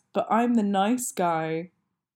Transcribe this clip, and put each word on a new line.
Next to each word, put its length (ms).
"But 180
I'm 240
the 80
nice 500
guy, 580